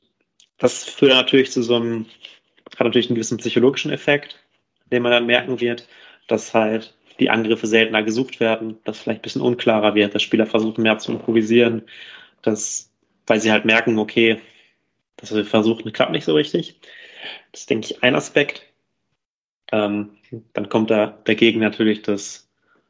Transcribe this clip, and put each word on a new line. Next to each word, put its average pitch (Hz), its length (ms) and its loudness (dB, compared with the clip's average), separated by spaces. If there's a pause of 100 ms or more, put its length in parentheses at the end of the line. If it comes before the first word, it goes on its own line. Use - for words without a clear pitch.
(580)
das - 260 -2
führt - 280 2
natürlich 131 380 2
zu 127 120 -2
so 120 140 0
einem, 117 300 -4 (680)
hat - 40 -2
natürlich 117 260 0
einen 120 100 -2
gewissen 110 220 -6
psychologischen 135 520 0
Effekt, - 480 -2 (540)
den 123 100 0
man 120 100 0
dann 120 140 2
merken 120 340 0
wird, 117 280 -4 (400)
dass - 260 -2
halt 110 400 -2 (260)
die 131 100 2
Angriffe 110 360 0
seltener 110 360 2
gesucht 113 380 -4
werden, 110 440 -2
dass 110 140 -8
vielleicht 110 220 -6
ein - 20 -20
bisschen - 200 -8
unklarer 110 520 2
wird, 104 200 2
dass 101 80 -2
Spieler 110 240 2
versuchen, 110 360 -2
mehr 110 160 2
zu - 140 -8
improvisieren, 113 680 2 (600)
dass, - 480 -4 (360)
weil 110 140 2
sie 110 120 2
halt 107 120 2
merken, 113 340 2
okay, 113 420 2 (760)
das, - 140 -18
was 107 60 -4
wir 104 80 0
versuchen, 110 480 0
klappt - 200 0
nicht 143 120 -4
so 160 100 0
richtig. 151 460 -2 (720)
Das - 100 -18
ist, - 80 -8
denke 110 160 -4
ich, - 160 -10
ein 131 120 2
Aspekt. - 480 -2 (1120)
Ähm, 104 440 -2 (360)
dann 104 160 -6
kommt 110 220 2
da 107 340 0
dagegen 110 360 2
natürlich 107 420 0
das, - 460 -8 (420)